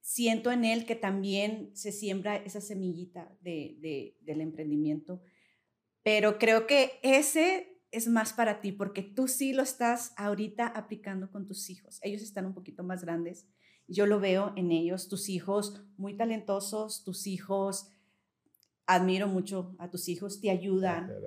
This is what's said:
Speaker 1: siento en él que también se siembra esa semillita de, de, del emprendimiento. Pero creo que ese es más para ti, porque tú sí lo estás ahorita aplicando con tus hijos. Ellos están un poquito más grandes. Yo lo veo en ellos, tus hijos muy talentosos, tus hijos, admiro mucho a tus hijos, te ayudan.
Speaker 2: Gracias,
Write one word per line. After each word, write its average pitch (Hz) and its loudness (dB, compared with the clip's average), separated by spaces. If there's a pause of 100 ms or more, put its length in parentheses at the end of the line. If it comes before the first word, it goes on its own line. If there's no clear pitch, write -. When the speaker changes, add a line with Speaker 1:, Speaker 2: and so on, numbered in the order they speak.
Speaker 1:
siento 233 0
en 240 2
él 226 2
que 233 -2
también 202 -2
se 208 -8
siembra 202 -4
esa 202 -8
semillita 185 -8
de, 165 -8
de, 147 -8
del 156 -6
emprendimiento. 156 -2 (800)
Pero 214 4
creo 226 6
que 269 4
ese 311 4 (100)
es 226 -4
más 226 2
para 214 2
ti, 196 -4
porque 196 -4
tú 262 -2
sí 269 0
lo 262 2
estás 240 -2
ahorita 208 -2
aplicando 196 -8
con 196 -10
tus 196 -12
hijos. - -20
Ellos 202 -6
están 202 -8
un 190 -6
poquito 180 -14
más 180 -6
grandes. 170 -2 (420)
Yo 202 4
lo 208 6
veo 196 4
en 180 2
ellos, 170 2
tus 196 -4
hijos 196 -2 (140)
muy 202 -8
talentosos, 214 -2
tus - -8
hijos, 196 -2 (1000)
admiro 185 6
mucho 190 -2
a 175 -12
tus 180 -8
hijos, 196 -6
te 202 2
ayudan. 185 0
Speaker 2:
Gracias, 104 -10